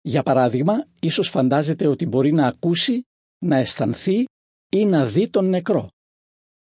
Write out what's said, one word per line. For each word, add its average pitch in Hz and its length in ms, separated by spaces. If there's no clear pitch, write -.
Για 127 220
παράδειγμα, 131 640
ίσως 165 280
φαντάζεται 147 580
ότι 135 200
μπορεί 135 260
να 151 140
ακούσει, 175 560
να 165 180
αισθανθεί 131 680
ή 202 120
να 165 220
δει 170 240
τον 190 180
νεκρό. 180 400